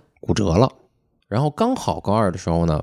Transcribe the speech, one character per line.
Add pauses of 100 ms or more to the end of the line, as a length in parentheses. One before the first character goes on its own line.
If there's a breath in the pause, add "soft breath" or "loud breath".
(200)
骨
折
了， (580)
然
后
刚
好
高
二
的
时
候
呢，